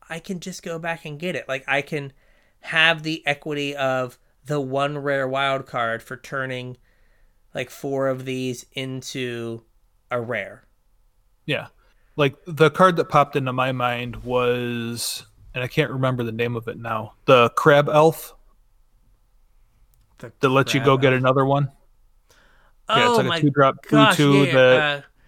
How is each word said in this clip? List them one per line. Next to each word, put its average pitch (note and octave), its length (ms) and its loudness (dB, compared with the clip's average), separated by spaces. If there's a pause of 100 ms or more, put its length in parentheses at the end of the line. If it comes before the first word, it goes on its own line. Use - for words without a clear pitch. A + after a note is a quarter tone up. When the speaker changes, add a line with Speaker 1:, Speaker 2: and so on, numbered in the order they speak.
Speaker 1:
I E3 120 -12
can F#3 180 -10
just F3+ 240 -14
go E3 160 -10
back E3 260 -8
and D3+ 140 -12
get E3+ 160 -6
it. B2 140 -10
Like, C3+ 180 -6
I C#3+ 160 0
can C#3+ 300 -8 (480)
have D#3+ 420 2
the D#3 240 -8
equity C#3+ 480 -4
of C3 440 -2 (260)
the D3 160 -4
one C#3 380 -2
rare C#3 280 -2
wild C3+ 400 -2
card A#2 340 -4
for - 160 -16
turning, B2+ 600 -10 (760)
like, C3 160 -10
four C3+ 380 -6
of C3 180 -4
these B2+ 480 -8
into B2 920 -10 (480)
a B2 80 -4
rare. A2 440 -8 (800)
Speaker 2:
Yeah. A#2 220 -4 (480)
Like, C#3+ 220 0 (100)
the D#3 240 4
card F#3 260 4
that D#3+ 100 0
popped C#3+ 280 2
into C3 180 -4
my B2+ 200 -2
mind A#2+ 500 -4
was, A#2+ 1040 -4 (280)
and B2+ 100 -6
I - 20 -6
can't C#3+ 240 -2
remember C3 320 -2
the A2+ 100 -6
name A#2+ 220 -4
of A#2 140 -8
it - 100 -10
now, A2+ 360 -8 (100)
the A#2+ 260 6
Crab D3 380 4
Elf D#3 440 2 (1900)
Speaker 1:
The A#2 220 -20
Speaker 2:
that C#3 80 2
lets C3 240 2
you C#3 80 0
Speaker 1:
Crab C3 60 -2
Speaker 2:
go C3+ 100 6
get C3 160 4
Speaker 1:
Elf. B2+ 80 0
Speaker 2:
another C3 240 2
one. C#3 260 0 (1160)
Yeah, A3 120 2
it's A#3+ 80 4
Speaker 1:
Oh A#3+ 80 2
Speaker 2:
like A3 100 2
a - 20 -2
Speaker 1:
my E3 120 -2
Speaker 2:
two-drop C#3 460 2
Speaker 1:
gosh, G3+ 300 4
Speaker 2:
two C#3+ 160 4
two C#3 60 6
Speaker 1:
yeah, C#3+ 60 6
yeah, C3 80 0
Speaker 2:
that C3 460 4
Speaker 1:
uh, C#3+ 40 -16 (260)